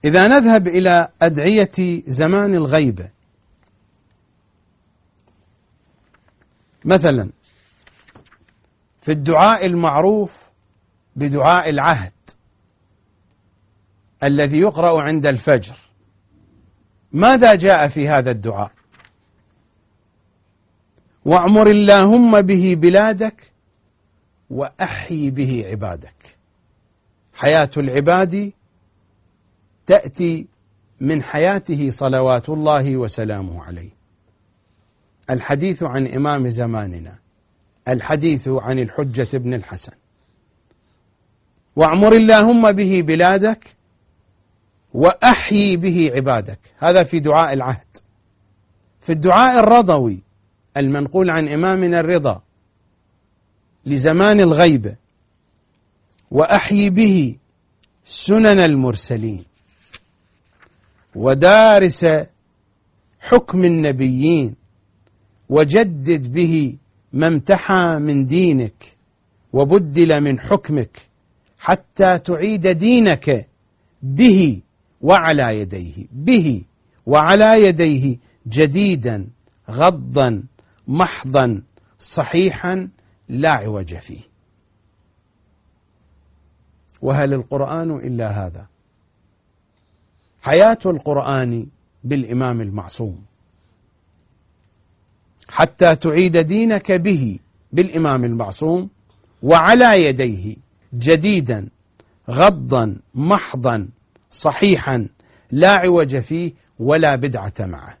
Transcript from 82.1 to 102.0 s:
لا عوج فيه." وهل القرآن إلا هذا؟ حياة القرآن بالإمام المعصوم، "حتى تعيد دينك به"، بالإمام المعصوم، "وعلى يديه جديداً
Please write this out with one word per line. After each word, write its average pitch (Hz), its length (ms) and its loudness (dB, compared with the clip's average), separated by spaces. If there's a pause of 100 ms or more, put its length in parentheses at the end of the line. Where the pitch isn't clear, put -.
لا 139 220 -2
عوج 101 440 -6
فيه." - 260 -20 (2750)
وهل 139 320 -2
القرآن 139 560 -6
إلا 113 560 -8
هذا؟ 90 200 -16 (1800)
حياة 196 440 4
القرآن 135 800 -4 (380)
بالإمام 123 560 -4
المعصوم، 101 640 -12 (2250)
"حتى 160 480 2
تعيد 170 400 0
دينك 202 560 -2
به"، 165 460 -2 (340)
بالإمام 156 520 -2
المعصوم، 135 640 -6 (540)
"وعلى 190 600 4
يديه 117 520 -6 (380)
جديداً 135 720 0 (640)